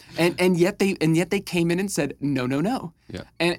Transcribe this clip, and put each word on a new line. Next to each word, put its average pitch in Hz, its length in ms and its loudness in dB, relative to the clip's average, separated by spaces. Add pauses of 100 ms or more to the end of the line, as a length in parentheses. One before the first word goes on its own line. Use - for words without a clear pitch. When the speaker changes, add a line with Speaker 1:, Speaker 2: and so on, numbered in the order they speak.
(180)
Speaker 1:
and, 165 200 2
and 185 200 4
yet 185 220 2
they, 196 200 2
and 160 160 2
yet 175 140 2
they 202 100 0
came 170 320 0
in 175 80 0
and 196 100 -4
said, 143 300 -4
"No, 135 260 -2
no, 135 140 0
no." 190 320 -4 (160)
Speaker 2:
Yeah. - 140 -10 (180)
Speaker 1:
And, 170 200 0